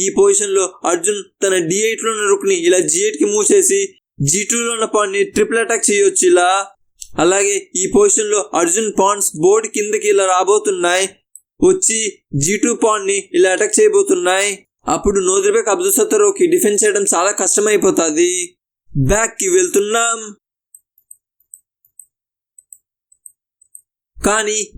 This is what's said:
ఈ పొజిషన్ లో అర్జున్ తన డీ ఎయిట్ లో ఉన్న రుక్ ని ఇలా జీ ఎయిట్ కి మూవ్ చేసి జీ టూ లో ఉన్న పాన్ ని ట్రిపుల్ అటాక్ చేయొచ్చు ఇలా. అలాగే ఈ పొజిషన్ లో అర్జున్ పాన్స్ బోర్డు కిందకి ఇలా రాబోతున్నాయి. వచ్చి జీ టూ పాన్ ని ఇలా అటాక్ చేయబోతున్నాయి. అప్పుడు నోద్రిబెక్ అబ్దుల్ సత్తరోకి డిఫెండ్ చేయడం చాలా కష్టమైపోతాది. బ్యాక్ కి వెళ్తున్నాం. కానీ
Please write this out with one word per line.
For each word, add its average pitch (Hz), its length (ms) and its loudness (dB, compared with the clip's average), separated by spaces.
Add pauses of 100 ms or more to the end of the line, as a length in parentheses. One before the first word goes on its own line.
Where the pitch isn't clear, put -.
ఈ 196 40 -2 (100)
పొజిషన్ 196 400 2
లో 190 60 0 (280)
అర్జున్ 202 300 -4 (220)
తన 190 100 2 (160)
డీ 185 160 -2
ఎయిట్ 220 180 -4
లో 226 120 -2
ఉన్న 208 160 -4
రుక్ 196 180 -2
ని 185 160 0
ఇలా 180 240 4
జీ 160 140 -2
ఎయిట్ 214 180 -2
కి 208 100 2
మూవ్ 208 200 0
చేసి - 280 2 (500)
జీ 196 200 -2
టూ 233 160 -2
లో 233 100 -4
ఉన్న 220 200 -2
పాన్ 202 200 -2
ని 202 80 0 (100)
ట్రిపుల్ 220 300 0
అటాక్ 226 260 -2
చేయొచ్చు 196 420 2
ఇలా. 175 180 4 (760)
అలాగే 196 320 2 (260)
ఈ 190 40 -2 (100)
పొజిషన్ 208 380 2
లో 208 60 0 (200)
అర్జున్ 190 400 -2
పాన్స్ 202 320 0 (100)
బోర్డు 214 320 4
కిందకి 208 400 -2
ఇలా 196 200 2
రాబోతున్నాయి. 185 760 0 (520)
వచ్చి 208 400 2 (440)
జీ 190 180 0
టూ 240 100 2 (120)
పాన్ 214 260 0
ని 196 80 -2 (200)
ఇలా 185 180 4
అటాక్ 214 240 -2
చేయబోతున్నాయి. 196 720 2 (420)
అప్పుడు 196 240 0 (100)
నోద్రిబెక్ 202 440 0
అబ్దుల్ 190 220 -2
సత్తరోకి 208 560 2
డిఫెండ్ 202 300 0
చేయడం 208 320 0
చాలా 180 260 0
కష్టమైపోతాది. 180 880 0 (840)
బ్యాక్ 220 300 0
కి 196 140 -4
వెళ్తున్నాం. 208 640 0 (4000)
కానీ 214 320 0 (200)